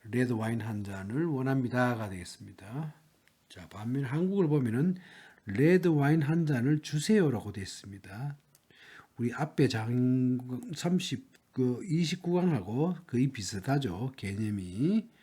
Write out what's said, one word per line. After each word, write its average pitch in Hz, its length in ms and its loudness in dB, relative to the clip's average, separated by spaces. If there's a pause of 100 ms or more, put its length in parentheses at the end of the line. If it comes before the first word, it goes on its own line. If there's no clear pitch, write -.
레드 123 260 0
와인 113 300 -2
한 107 240 -6
잔을 101 400 -4
원합니다가 123 840 0
되겠습니다. 101 840 -10 (540)
자, 87 220 -18
반면 120 340 -4
한국을 175 440 0
보면은 147 500 2 (480)
레드 160 420 4
와인 151 340 4
한 160 240 2
잔을 147 360 2
주세요라고 147 720 2
되어 101 80 -4
있습니다. 101 760 -10 (800)
우리 120 160 -2
앞에 147 360 2
장 127 680 2 (360)
삼십, - 800 -4
그 127 320 0
이십구 175 480 0
강하고 156 640 0 (120)
거의 131 240 2
비슷하죠. 110 840 -4
개념이. 104 920 -2 (140)